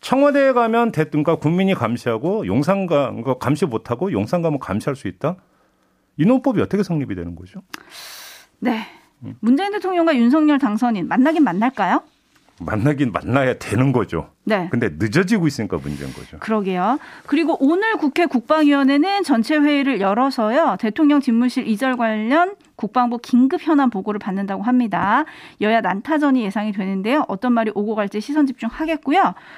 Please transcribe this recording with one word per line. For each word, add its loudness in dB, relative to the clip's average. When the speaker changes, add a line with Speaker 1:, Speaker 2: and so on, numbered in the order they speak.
Speaker 1:
청와대에 2
가면 2
대-, 0
그러니까 0
국민이 0
감시하고 -2
용산 0
가-, 0
그러니까 -4
감시 -2
못하고 -4
용산 -2
가면 -2
감시할 -4
수 -10
있다? -6
이 2
논법이 2
어떻게 0
성립이 -4
되는 -8
거죠? -18
Speaker 2:
네. -4
Speaker 1:
음. -12
Speaker 2:
문재인 2
대통령과 0
윤석열 4
당선인 0
만나긴 4
만날까요? 0
Speaker 1:
만나긴 0
만나야 0
되는 2
거죠. 0
Speaker 2:
네. -2
Speaker 1:
근데 0
늦어지고 0
있으니까 -2
문제인 -8
거죠. -18
Speaker 2:
그러게요. -2
그리고 0
오늘 2
국회 0
국방위원회는 2
전체 0
회의를 2
열어서요. 0
대통령 2
집무실 0
이전 0
관련 0
국방부 -2
긴급 2
현안 4
보고를 -6
받는다고 -6
합니다. 0
여야 2
난타전이 0
예상이 -4
되는데요. -2
어떤 -2
말이 0
오고 -2
갈지 -4
시선 2
집중하겠고요. -2